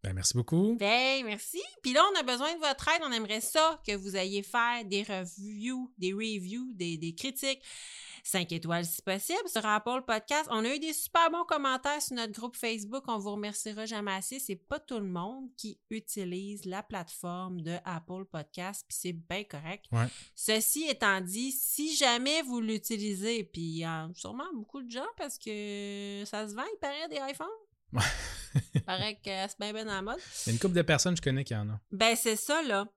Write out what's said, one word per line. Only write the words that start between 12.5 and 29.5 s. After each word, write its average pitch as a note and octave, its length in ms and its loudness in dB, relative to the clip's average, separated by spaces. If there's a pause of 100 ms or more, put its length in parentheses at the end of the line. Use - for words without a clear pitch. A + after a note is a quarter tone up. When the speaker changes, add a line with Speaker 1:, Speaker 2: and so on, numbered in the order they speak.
Speaker 2:
Facebook. A3+ 520 -4
On A3+ 100 0
vous G3+ 140 -2
remerciera G#3 540 -4
jamais G#3 260 -2
assez. F#3+ 260 -4
C'est G3+ 180 -4
pas C#4+ 220 -6
tout A#3+ 220 -6
le G3+ 80 -2
monde G#3+ 480 -4
qui - 240 -10 (100)
utilise G3 760 -6
la F#3+ 200 -6
plateforme F3+ 800 -6
de E3 120 -4 (100)
Apple F3+ 460 -6
Podcast, F3+ 580 -8
puis - 120 -6
c'est F3+ 120 -2
bien E3+ 300 -6
correct. E3 480 -8
Speaker 1:
Ouais. A#2 160 4 (300)
Speaker 2:
Ceci A3+ 520 2
étant G3+ 320 4
dit, G#3 300 -2
si D4 460 0
jamais C4+ 460 4
vous B3 180 -2
l'utilisez, G#3+ 800 0
puis E3+ 200 -8
il E3 160 -2
y E3 60 -2
a D#3+ 300 -4
sûrement C4 400 -8
beaucoup A#3 280 -10
de A#3+ 100 -12
gens C4+ 240 -4
parce D#4 220 -8
que G3+ 840 -6
ça G#3+ 240 -6
se G3+ 60 -10
vend, A#3+ 80 -6 (100)
il G4+ 80 -8
paraît, D4 280 -4
des D4+ 80 -6 (160)
iPhones. D#4 140 -8 (460)
Speaker 1:
Ouais. G#2+ 100 2 (720)
Speaker 2:
Il - 80 4
paraît G3 320 -2
que G3+ 160 -8
c'est F#3+ 280 -4